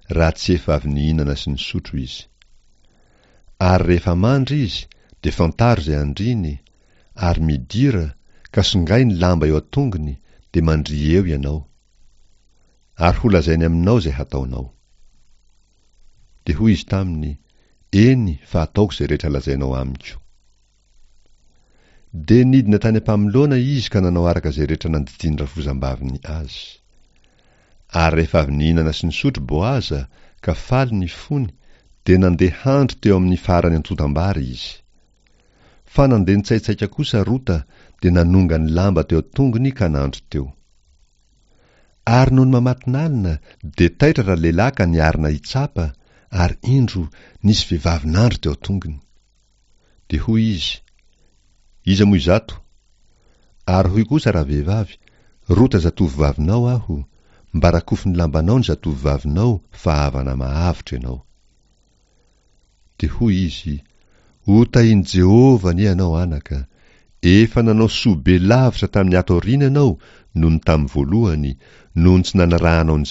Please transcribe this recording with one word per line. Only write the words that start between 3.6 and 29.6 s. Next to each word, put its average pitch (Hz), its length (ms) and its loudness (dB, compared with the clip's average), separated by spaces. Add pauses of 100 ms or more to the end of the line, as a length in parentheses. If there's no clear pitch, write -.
rehefa 87 280 2
mandry 131 480 0
izy, - 240 -8 (360)
de 78 80 -4
fantaro 101 520 0
izay 73 160 -4
andriny, 82 560 -4 (640)
ary 85 260 0
midira, 80 640 -2 (460)
ka 104 100 0
songainy 98 560 2
lamba 85 280 2
eo 76 120 2
an-tongony, 85 560 -4 (380)
de 85 100 0
mandry 76 360 -2 (160)
eo 95 120 2
ianao. 73 400 -6 (1400)
Ary 87 120 2
ho 123 100 0
lazainy 82 380 2
aminao 87 320 2
izay 80 160 -4
hataonao. 67 520 -8 (1800)
De - 100 -4
hoy 110 180 2
izy 80 140 -2
taminy, 82 460 -4 (600)
"Eny, 107 460 2 (120)
fa 85 120 0
ataoko 101 320 -2
izay 71 140 -4
rehetra 76 220 -4
lazainao 67 440 -4
amiko." 65 480 -10 (1900)
De 110 300 4
nidina 123 340 4
tany 110 200 0
ampamilona 110 600 2
izy 131 320 -2
ka 104 100 0
nanao 87 280 0
araka 85 200 -2
izay 76 180 -2
rehetra 80 240 -4
nanditiny 76 460 -4
rafozam-baviny 67 880 -8
azy. - 560 -12 (1120)
Ary 82 240 0
rehefa 82 240 0
avy 71 120 -2
nihinana 78 400 0
sy 80 140 -6
nisotro 85 360 -4
Boaza, 80 580 -4 (400)